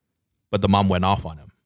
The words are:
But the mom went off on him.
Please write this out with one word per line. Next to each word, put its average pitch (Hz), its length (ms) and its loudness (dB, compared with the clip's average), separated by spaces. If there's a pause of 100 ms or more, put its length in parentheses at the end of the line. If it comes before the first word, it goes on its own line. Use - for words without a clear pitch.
(520)
But 101 100 -2
the 101 80 2
mom 101 180 4
went 90 160 0
off 98 220 -2
on 80 120 -14
him. - 140 -20 (140)